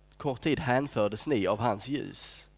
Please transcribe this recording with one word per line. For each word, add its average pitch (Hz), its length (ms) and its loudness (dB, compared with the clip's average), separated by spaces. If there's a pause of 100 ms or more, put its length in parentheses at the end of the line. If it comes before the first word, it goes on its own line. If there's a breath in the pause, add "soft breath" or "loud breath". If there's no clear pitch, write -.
(160)
kort 131 240 -4
tid 147 180 2
hänfördes 123 680 2
ni 117 200 2
av 101 120 2
hans 110 300 0
ljus. 107 680 -8